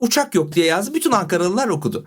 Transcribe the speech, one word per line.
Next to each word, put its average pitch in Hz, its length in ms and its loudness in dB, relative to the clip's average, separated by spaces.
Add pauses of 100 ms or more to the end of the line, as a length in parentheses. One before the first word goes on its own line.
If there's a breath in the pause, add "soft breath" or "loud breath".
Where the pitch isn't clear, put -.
uçak 277 340 0
yok 151 200 0
diye 165 120 4
yazdı. 202 280 0
Bütün 330 180 0
Ankaralılar 185 560 0
okudu. 147 380 -4